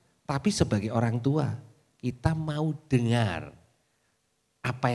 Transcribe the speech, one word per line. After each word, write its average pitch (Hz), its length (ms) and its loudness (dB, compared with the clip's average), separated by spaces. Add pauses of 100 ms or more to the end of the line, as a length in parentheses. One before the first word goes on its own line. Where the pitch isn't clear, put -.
(240)
tapi 147 320 -2
sebagai 110 400 0
orang 117 240 2
tua 139 320 0 (480)
kita 127 320 -2
mau 156 400 -2 (160)
dengar 113 640 2 (1120)
apa 127 320 -4